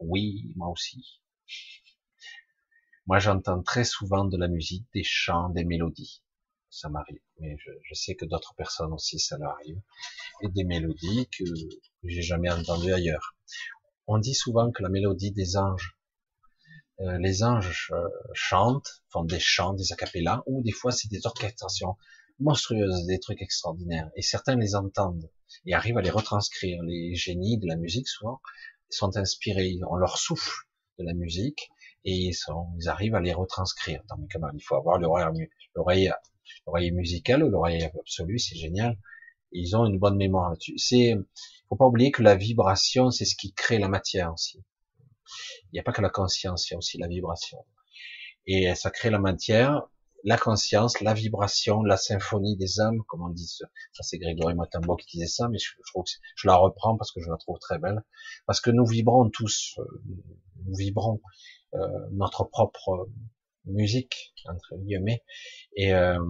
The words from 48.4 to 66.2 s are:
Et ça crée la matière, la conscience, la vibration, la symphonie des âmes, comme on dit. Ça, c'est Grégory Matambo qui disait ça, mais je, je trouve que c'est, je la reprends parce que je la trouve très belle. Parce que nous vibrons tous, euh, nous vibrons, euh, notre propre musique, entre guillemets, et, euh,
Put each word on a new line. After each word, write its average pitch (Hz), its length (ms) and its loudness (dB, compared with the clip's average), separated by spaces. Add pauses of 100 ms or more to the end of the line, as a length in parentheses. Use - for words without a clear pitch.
Et 95 300 4
ça - 160 -4
crée - 180 0
la 104 100 4
matière, 110 600 4 (420)
la 110 140 4
conscience, 110 640 4
la 107 120 4
vibration, 107 680 2
la 98 160 6
symphonie 101 600 0
des 92 220 -2
âmes, 110 280 2
comme 85 140 -8
on 87 80 -4
dit. 85 180 -8
Ça, - 560 -14
c'est - 140 -8
Grégory 85 360 0
Matambo 85 420 0
qui - 220 -10
disait 85 100 -4
ça, 120 200 -2
mais 113 100 -2
je, - 140 -4
je - 200 -20
trouve 90 120 -4
que - 80 -8
c'est, - 80 -10 (160)
je - 120 0
la 92 80 10
reprends 95 420 6
parce 107 140 -6
que 95 100 -10
je 82 80 -6
la 82 80 -2
trouve 85 220 -8
très 87 200 -4
belle. 101 240 -2 (420)
Parce - 160 0
que - 80 2
nous 120 160 8
vibrons 113 440 6
tous, - 500 -4
euh, - 60 -6 (800)
nous 95 100 -4
vibrons, 101 460 0 (540)
euh, 95 120 -2 (240)
notre 98 320 0
propre 98 680 0 (560)
musique, 104 680 -2 (120)
entre - 320 -12
guillemets, 98 460 -2 (520)
et, 98 180 4
euh, 90 260 6 (100)